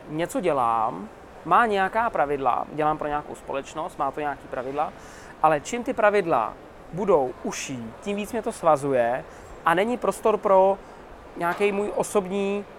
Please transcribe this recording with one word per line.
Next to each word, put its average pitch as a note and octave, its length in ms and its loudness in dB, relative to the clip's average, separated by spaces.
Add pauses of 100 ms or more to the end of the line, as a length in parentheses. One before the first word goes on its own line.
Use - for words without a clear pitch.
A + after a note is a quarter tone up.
něco E3+ 300 -4
dělám, C#3 680 0 (360)
má F#3+ 200 6
nějaká G#3 440 0
pravidla, C#3+ 640 0
dělám D3+ 240 0
pro D3+ 100 -4
nějakou D3 280 -6
společnost, D#3 600 -8
má C#3 140 -2
to - 80 -8
nějaký C#3+ 280 -6
pravidla, C#3 460 -4 (500)
ale D#3 180 6
čím A#3+ 220 -6
ty C4 100 -2
pravidla F#3 600 4 (400)
budou E3 400 2 (100)
užší, B2 580 -8
tím G3+ 140 -4
víc G3+ 160 -6
mě A3+ 100 -4
to A3+ 100 -4
svazuje C#3 760 2 (400)
a E3 80 6
není A3 240 2
prostor G#3 400 2
pro F#3+ 400 6 (600)
nějaký E3+ 340 0
můj G3+ 240 -2
osobní G3+ 720 -2 (140)